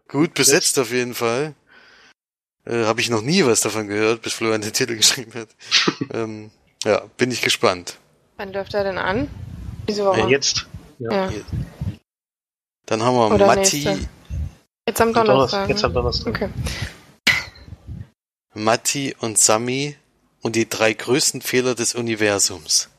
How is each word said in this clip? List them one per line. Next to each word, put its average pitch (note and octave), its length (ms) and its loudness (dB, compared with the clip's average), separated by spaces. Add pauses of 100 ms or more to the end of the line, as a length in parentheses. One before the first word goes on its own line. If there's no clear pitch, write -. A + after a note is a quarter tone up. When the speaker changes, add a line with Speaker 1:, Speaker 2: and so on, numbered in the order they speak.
Speaker 1:
gut D#3 260 0
besetzt - 400 4
Speaker 2:
Besetzt. - 40 0
Speaker 1:
auf A#2 140 0
jeden B2 220 -2
Fall. B2+ 400 -2 (1120)
Äh, A#2 200 -2
hab A2+ 140 2
ich A#2 120 -2
noch A2+ 120 2
nie E3 220 4
was A2+ 160 4
davon G#2+ 280 -2
gehört, G#2+ 340 0
bis - 120 -6
Florian A2 260 0
den G#2+ 120 -6
Titel A#2 240 -2
<laughs> - 0 -
geschrieben A2 380 0
hat. A2+ 140 -10 (320)
Speaker 2:
<laughs> - 320 -2
Speaker 1:
Ähm, A2 380 -8 (340)
ja, G2+ 140 4 (180)
bin B2 140 2
ich A#2 120 -4
gespannt. - 560 0 (380)
Speaker 3:
Wann G3 160 -12
läuft G3 220 -6
er G3+ 100 0
denn F#3+ 140 -4
an? A3 300 -2 (600)
Diese G#3 160 -2
Woche? F#3+ 160 4
Speaker 2:
Äh, - 80 2
jetzt. - 380 0 (320)
Ja. A2+ 320 -2
Speaker 3:
Ja. G2+ 120 -8 (1400)
Speaker 1:
Dann A2 160 -2
haben B2+ 140 2
wir A2+ 180 4
Speaker 3:
Oder G3 120 6
Speaker 1:
Matti. F#3+ 380 4
Speaker 3:
nächste? D3 240 -2 (800)
Jetzt A#3 120 0
am A3+ 80 4
Speaker 2:
Am A3+ 60 0
Donnerstag. G3 520 4
Speaker 3:
Donnerstag, - 20 0
Speaker 2:
Jetzt - 140 0
Speaker 3:
ne? C3+ 40 4
Speaker 2:
am A#2+ 80 -2
Donnerstag. A#2+ 340 -2
Speaker 3:
Okay. A2+ 200 -4 (2000)
Speaker 1:
Matti A#2+ 640 0
und A2 200 -4
Sami B2+ 580 2 (440)
und A2+ 160 -4
die A2 120 2
drei A2 260 2
größten C3 480 0
Fehler B2 320 0
des A2+ 200 -2
Universums. G#2 920 0 (100)